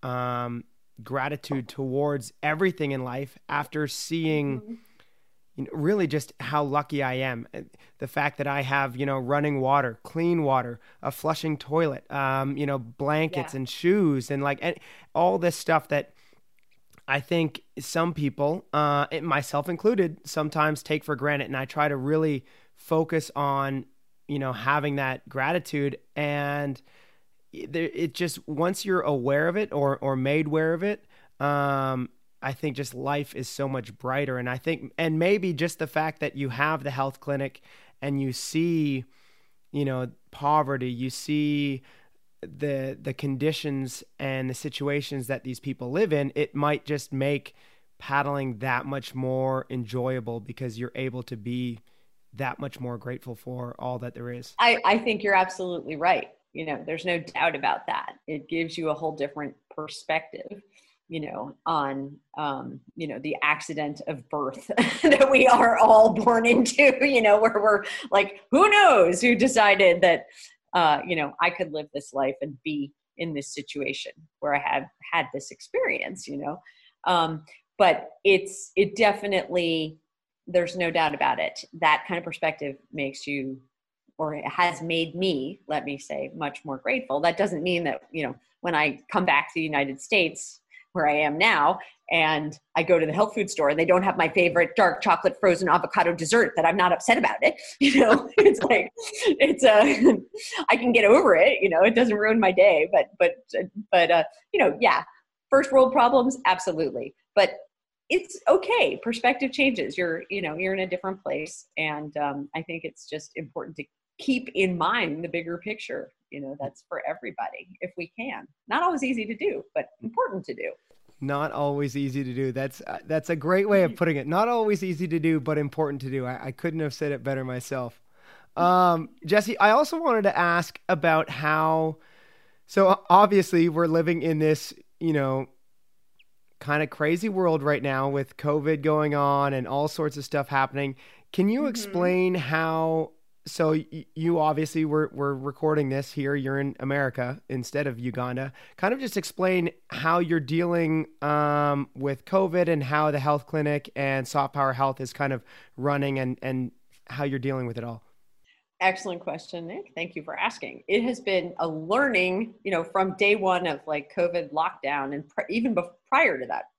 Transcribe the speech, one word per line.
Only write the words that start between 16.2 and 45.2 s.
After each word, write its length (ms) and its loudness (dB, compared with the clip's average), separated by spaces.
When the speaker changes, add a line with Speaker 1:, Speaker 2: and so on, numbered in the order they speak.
Speaker 1:
I 120 0
think 420 -2
some 360 -2
people, 580 -2
uh, 400 2
and 140 -6
myself 420 -2
included, 500 0
sometimes 540 -2
take 220 -4
for 120 -6
granted. 300 -2
And 100 -8
I 80 -4
try 240 -2
to 80 -2
really 480 -2
focus 600 -2
on, 500 -4
you 100 -4
know, 140 -4
having 440 0
that 320 -6
gratitude. 680 -4
And 640 -4
there, 300 -6
it 180 -4
just, 340 -6
once 380 -2
you're 160 0
aware 480 0
of 80 -2
it 160 -4
or, 260 0
or 180 -4
made 300 0
aware 280 0
of 80 -6
it, 240 -4
um, 680 -2
I 100 -4
think 240 -6
just 180 -10
life 400 -6
is 140 -8
so 180 -6
much 300 -8
brighter. 400 -4
And 140 -4
I 80 -6
think, 400 -6
and 200 0
maybe 360 2
just 240 -4
the 80 -4
fact 340 -4
that 160 -4
you 140 -4
have 340 -2
the 60 -4
health 300 -4
clinic 420 -6
and 180 -2
you 120 -4
see, 720 -2
you 140 -2
know, 240 -4
poverty, 600 -2
you 180 -6
see 760 -4
the, 580 -6
the 140 -8
conditions 880 -4
and 320 -4
the 40 -6
situations 720 -6